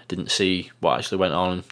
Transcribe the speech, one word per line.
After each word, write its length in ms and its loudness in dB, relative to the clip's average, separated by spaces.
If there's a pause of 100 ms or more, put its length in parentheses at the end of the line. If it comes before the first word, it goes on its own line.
didn't 240 -4
see 480 0
what 180 2
actually 220 -4
went 140 2
on, 380 0